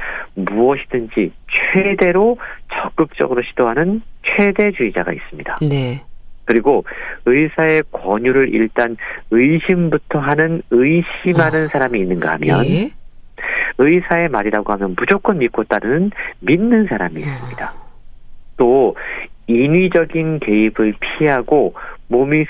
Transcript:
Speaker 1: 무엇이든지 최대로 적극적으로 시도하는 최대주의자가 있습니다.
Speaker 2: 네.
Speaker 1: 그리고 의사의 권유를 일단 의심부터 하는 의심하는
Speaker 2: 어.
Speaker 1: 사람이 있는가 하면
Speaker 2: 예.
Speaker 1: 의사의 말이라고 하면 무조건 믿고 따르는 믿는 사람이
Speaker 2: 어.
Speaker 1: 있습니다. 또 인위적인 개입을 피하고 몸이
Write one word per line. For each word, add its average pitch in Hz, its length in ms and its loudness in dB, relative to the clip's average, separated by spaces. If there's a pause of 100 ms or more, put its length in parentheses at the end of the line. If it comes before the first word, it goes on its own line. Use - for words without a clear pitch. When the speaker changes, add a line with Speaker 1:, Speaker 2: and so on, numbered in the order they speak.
(340)
Speaker 1:
무엇이든지 113 1000 0 (160)
최대로 196 920 2 (340)
적극적으로 135 720 -2
시도하는 147 600 0 (200)
최대주의자가 185 880 0
있습니다. - 460 -10 (100)
Speaker 2:
네. 135 340 -2 (420)
Speaker 1:
그리고 117 400 2 (400)
의사의 156 640 2
권유를 123 640 0
일단 113 420 0 (340)
의심부터 156 880 2
하는 151 520 0
의심하는 156 960 2
Speaker 2:
어. 151 40 -4
Speaker 1:
사람이 131 300 0
있는가 87 340 0
하면 80 340 2
Speaker 2:
예. 196 240 0 (880)
Speaker 1:
의사의 170 500 2
말이라고 104 460 -2
하면 98 220 -4
무조건 - 420 0
믿고 117 260 0
따르는 135 460 0 (300)
믿는 214 460 2
사람이 175 360 -4
Speaker 2:
어. 147 40 -6
Speaker 1:
있습니다. 127 480 -10 (800)
또 127 400 4 (500)
인위적인 160 920 2
개입을 107 600 2
피하고 135 720 0 (340)
몸이 143 420 2